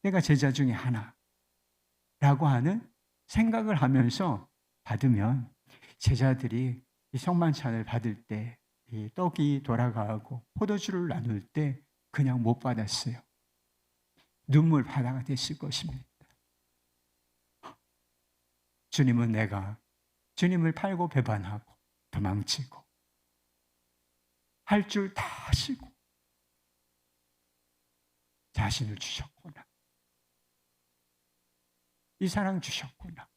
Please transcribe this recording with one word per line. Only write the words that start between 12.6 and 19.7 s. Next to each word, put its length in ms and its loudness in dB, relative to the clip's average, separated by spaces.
눈물 360 6
바다가 400 -4
됐을 340 -6
것입니다. 480 -8
주님은 420 4
내가 440 -2